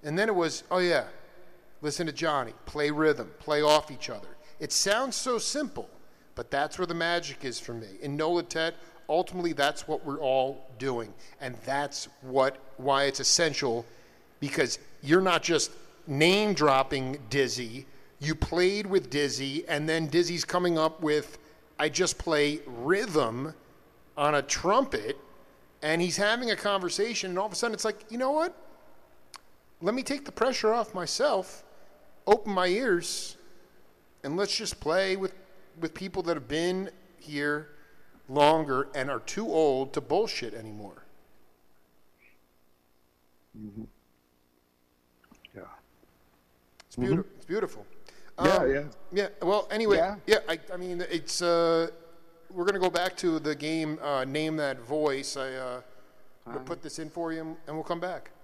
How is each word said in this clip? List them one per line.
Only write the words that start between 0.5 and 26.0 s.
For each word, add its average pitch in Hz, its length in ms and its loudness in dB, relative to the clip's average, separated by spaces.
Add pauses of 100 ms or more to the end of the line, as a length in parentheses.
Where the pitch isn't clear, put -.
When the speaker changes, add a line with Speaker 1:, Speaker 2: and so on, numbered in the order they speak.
Speaker 1:
oh 180 80 2
yeah, 170 280 2 (720)
listen 151 260 -4
to 151 60 -4
Johnny, 139 400 0 (140)
play 147 260 0
rhythm, 151 480 2
play 151 220 2
off 151 280 6
each - 180 -8
other. 110 200 -10 (320)
It 151 100 -6
sounds 226 460 2
so 240 220 -2
simple, 262 500 -4 (480)
but 120 120 -10
that's 143 300 -2
where 185 80 -2
the 170 80 -4
magic 170 500 -2
is 123 140 -6
for - 160 -10
me. 110 140 -10 (120)
In 143 160 -4
Nola 165 280 2
Tet, 165 320 -2 (320)
ultimately 175 440 0
that's 143 360 0
what 147 180 -4
we're 143 140 -6
all 135 580 0
doing. 117 340 -4 (280)
And 127 240 -8
that's 139 400 -4 (160)
what, 131 380 2 (180)
why 135 280 2
it's 135 140 0
essential, 135 680 2 (540)
because 139 400 0 (240)
you're 156 180 6
not 175 220 4
just 165 300 0 (340)
name 180 480 4
dropping 135 640 4 (120)
Dizzy. 123 560 -2 (340)
You 151 160 -2
played 185 500 2
with 180 240 0
Dizzy, 139 560 -2
and 151 220 0
then 160 180 0
Dizzy's 165 380 0
coming 180 340 2
up 160 240 2
with, 151 360 0 (420)
'I 151 80 2
just 165 300 0
play 151 480 2
rhythm 143 880 0 (640)
on 147 200 4
a 143 60 4
trumpet.'" 156 760 0 (640)
And 160 180 2